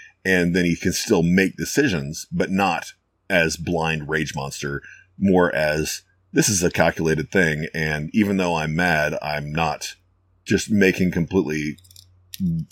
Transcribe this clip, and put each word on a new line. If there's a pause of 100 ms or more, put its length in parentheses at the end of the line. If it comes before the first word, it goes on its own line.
(240)
and
then
he
can
still
make
decisions,
but
not (380)
as
blind
rage
monster, (360)
more
as, (300)
"This
is
a
calculated
thing,
and
even
though
I'm
mad,
I'm
not (500)
just
making
completely (960)